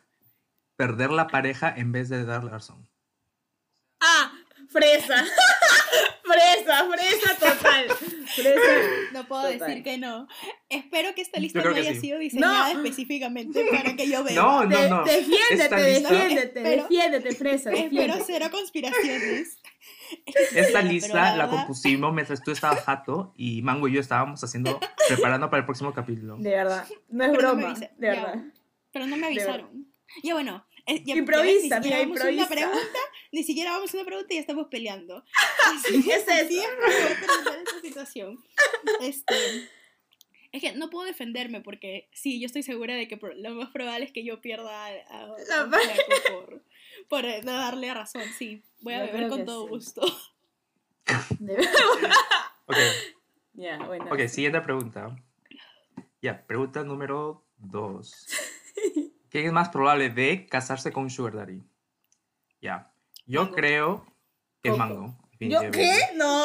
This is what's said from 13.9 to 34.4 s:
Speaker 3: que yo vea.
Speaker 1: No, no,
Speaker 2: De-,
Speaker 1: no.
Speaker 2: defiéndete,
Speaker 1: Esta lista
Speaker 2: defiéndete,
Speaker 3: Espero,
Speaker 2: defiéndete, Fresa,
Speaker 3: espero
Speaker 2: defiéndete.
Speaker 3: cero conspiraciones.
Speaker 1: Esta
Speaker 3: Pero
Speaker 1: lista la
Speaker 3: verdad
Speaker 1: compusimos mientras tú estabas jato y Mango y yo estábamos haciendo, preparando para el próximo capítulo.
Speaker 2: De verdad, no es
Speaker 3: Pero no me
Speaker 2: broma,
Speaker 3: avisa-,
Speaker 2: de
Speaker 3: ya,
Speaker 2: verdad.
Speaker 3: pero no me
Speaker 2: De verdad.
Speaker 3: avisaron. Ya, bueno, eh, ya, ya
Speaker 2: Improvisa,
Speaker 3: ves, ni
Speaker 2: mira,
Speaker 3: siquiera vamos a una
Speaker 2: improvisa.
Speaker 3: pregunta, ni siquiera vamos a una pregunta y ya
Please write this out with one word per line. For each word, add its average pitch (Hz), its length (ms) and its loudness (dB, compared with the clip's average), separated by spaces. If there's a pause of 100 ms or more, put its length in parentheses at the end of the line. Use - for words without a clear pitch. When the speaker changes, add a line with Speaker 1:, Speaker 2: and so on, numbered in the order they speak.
Speaker 3:
que 277 140 -2
yo 269 160 0
vea. 240 100 -2
Speaker 1:
No, 247 300 6
no, 196 120 2
Speaker 2:
De-, 185 120 6
Speaker 1:
no. 180 160 2
Speaker 2:
defiéndete, 370 580 4
Speaker 1:
Esta 294 160 4
lista 277 340 4
Speaker 2:
defiéndete, 285 460 2
Speaker 3:
Espero, 240 240 2
Speaker 2:
defiéndete, 302 520 2
Fresa, 269 360 0
Speaker 3:
espero 330 180 0
Speaker 2:
defiéndete. 294 380 0
Speaker 3:
cero 320 240 -2
conspiraciones. 277 1040 -2 (960)
Speaker 1:
Esta 190 260 4
Speaker 3:
Pero 185 120 2
Speaker 1:
lista 175 440 2
la 156 100 0
Speaker 3:
verdad 147 40 -2
Speaker 1:
compusimos 143 640 0
mientras 143 300 -4
tú 151 80 -4
estabas 147 320 0
jato 143 540 -4
y 117 240 -6
Mango 135 260 0
y 127 60 0
yo 139 80 2
estábamos 135 420 -2
haciendo, 123 360 -4 (280)
preparando 131 420 2
para 139 120 2
el 131 40 -8
próximo 139 280 -6
capítulo. 113 440 -8
Speaker 2:
De 202 120 -4
verdad, 190 360 0 (240)
no 247 140 -4
es 269 80 4
Speaker 3:
Pero 269 180 4
no 254 60 2
me 226 80 -2
Speaker 2:
broma, 170 120 -6
Speaker 3:
avisa-, - 220 -12
Speaker 2:
de 226 100 -4
Speaker 3:
ya, 202 60 2
Speaker 2:
verdad. 226 300 -6 (480)
Speaker 3:
pero 262 160 -8
no 277 100 -6
me 320 120 -4
Speaker 2:
De 294 60 -4
verdad. 196 200 -2
Speaker 3:
avisaron. 220 320 -16 (360)
Ya, 330 100 -4
bueno, 269 320 -6 (200)
eh, 302 200 -4
ya, 269 100 -4
ya 320 40 2
Speaker 2:
Improvisa, 311 600 4
Speaker 3:
ves, 233 40 -2
ni 277 60 -2
Speaker 2:
mira, 262 80 0
Speaker 3:
siquiera - 20 -
vamos 311 220 -2
a - 20 0
una - 80 2
Speaker 2:
improvisa. 311 160 0
Speaker 3:
pregunta, 392 520 -2 (340)
ni 302 100 -4
siquiera 320 300 -4
vamos 381 200 -6
a 381 40 -8
una 381 80 -8
pregunta 381 280 -10
y - 20 -2
ya 311 60 -4